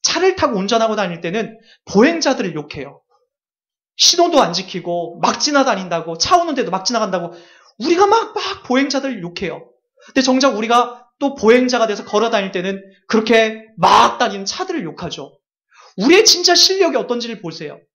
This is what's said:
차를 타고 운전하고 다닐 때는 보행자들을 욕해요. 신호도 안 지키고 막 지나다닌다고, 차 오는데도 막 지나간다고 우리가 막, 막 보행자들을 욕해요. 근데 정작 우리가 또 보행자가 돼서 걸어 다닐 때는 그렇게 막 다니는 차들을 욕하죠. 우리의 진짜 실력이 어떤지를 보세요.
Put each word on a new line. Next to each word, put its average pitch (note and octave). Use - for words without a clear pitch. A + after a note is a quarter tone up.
차를 F4+
타고 B3+
운전하고 A3
다닐 F3+
때는 G3
보행자들을 B3
욕해요. C#3+
신호도 E4+
안 E3+
지키고 F3
막 G#3+
지나다닌다고, F#3
차 -
오는데도 B3
막 F#3
지나간다고 F#3
우리가 E4+
막, A4
막 -
보행자들을 C4+
욕해요. E3+
근데 C4
정작 C4
우리가 A#3
또 C#4
보행자가 A#3+
돼서 G#3
걸어 A3
다닐 G3
때는 F#3+
그렇게 A3
막 G3+
다니는 G3+
차들을 E4+
욕하죠. D3+
우리의 D#4
진짜 F4
실력이 F#4
어떤지를 A#3
보세요. D#3